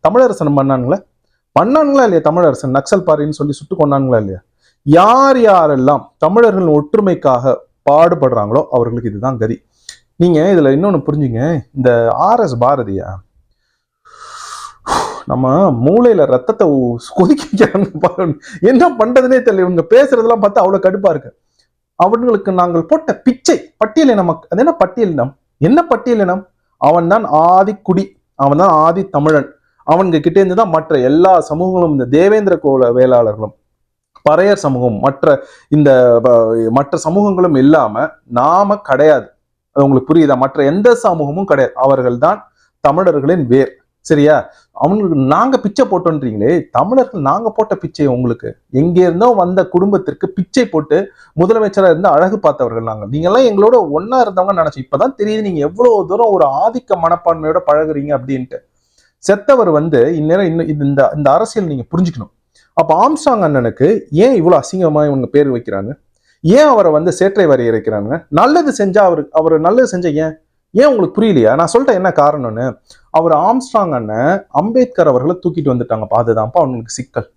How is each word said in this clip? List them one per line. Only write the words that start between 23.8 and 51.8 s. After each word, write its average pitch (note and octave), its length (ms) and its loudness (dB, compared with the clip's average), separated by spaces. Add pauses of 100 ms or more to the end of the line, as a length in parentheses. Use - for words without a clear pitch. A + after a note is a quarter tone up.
பட்டியலின B3+ 380 0
மக்-, E3+ 260 -4
அது F3 100 -4
என்ன D4+ 140 2
பட்டியலினம், F3+ 640 -2 (220)
என்ன C#4+ 280 2
பட்டியலினம்? G#3+ 600 -2 (300)
அவன் E3+ 320 0
தான் G#3+ 160 0
ஆதி F#3 500 2
குடி, F#3+ 420 -4 (180)
அவன் C#3 240 0
தான் F#3+ 100 4
ஆதி E3+ 400 0
தமிழன். D3 440 0 (380)
அவனுங்க E3+ 300 0
கிட்ட F3 200 0
இருந்து F#3 140 0
தான் G#3+ 140 0
மற்ற D#3+ 300 -2
எல்லா E3 420 4
சமூகங்களும், E3 580 -2
இந்த B2 120 -2
தேவேந்திர F#3+ 480 2
குல C3 340 0
வேளாளர்களும், A#2 600 0 (760)
பறையர் G3 360 2
சமூகம், B2 320 -2
மற்ற C#3 460 0 (240)
இந்த, B2+ 540 4
ப-, A2+ 480 2
மற்ற C#3 260 -2
சமூகங்களும் F3+ 580 0
இல்லாம C3+ 540 2 (160)
நாம F3 520 0
கிடையாது. C#3 540 0 (420)
அது C#3 140 2
உங்களுக்கு C#3 280 0
புரியுதா? D3 220 4
மற்ற C3+ 280 -2
எந்த G#3 300 2
சமூகமும் F3 500 -4
கிடையாது. C#3 320 0
அவர்கள் B2+ 420 0
தான் E3+ 340 -2 (280)
தமிழர்களின் D3+ 680 0
வேர். B2+ 320 0 (220)
சரியா? D3 500 0 (220)
அவங்களுக்கு F3+ 440 -2
நாங்க F3 420 0
பிச்சை G#3+ 280 -2
போட்டோன்றீங்களே, D#3 840 -2
தமிழர்கள் G3+ 500 -2
நாங்க F#3 300 -2
போட்ட G#3+ 240 -4
பிச்சை D3 320 -6
உங்களுக்கு. B2 500 -4 (140)
எங்க E3 300 0
இருந்தோ F3+ 260 2
வந்த F#3 420 0
குடும்பத்திற்கு F#3+ 600 -2
பிச்சை A3+ 380 -2
போட்டு D#3+ 420 -2 (280)
முதலமைச்சரா G3+ 480 0